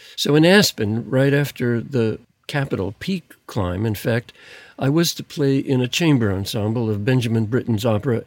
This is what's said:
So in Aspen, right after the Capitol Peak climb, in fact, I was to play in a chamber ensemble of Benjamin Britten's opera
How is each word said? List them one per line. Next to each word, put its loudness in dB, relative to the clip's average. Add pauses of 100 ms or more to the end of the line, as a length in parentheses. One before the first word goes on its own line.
(180)
So 0
in 6
Aspen, 2
right 2
after 0
the -2 (280)
Capitol -4
Peak -6 (100)
climb, -4
in -2
fact, -4 (440)
I 0
was 0
to -12
play 0
in 0
a 0
chamber 2
ensemble -2
of -2
Benjamin 2
Britten's -2
opera 0